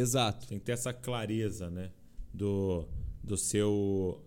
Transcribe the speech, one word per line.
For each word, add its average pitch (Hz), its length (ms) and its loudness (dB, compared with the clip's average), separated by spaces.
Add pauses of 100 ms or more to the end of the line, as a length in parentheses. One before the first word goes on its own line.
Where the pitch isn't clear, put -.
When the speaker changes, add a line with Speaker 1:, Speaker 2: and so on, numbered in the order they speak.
Speaker 1:
exato. 120 440 2
Speaker 2:
Tem 101 120 -4
que - 60 -10
ter 120 80 0
essa 120 180 -2
clareza, 110 800 -2
né? 92 220 -6 (420)
Do, 98 520 2 (380)
do 101 140 -2
seu, 101 880 2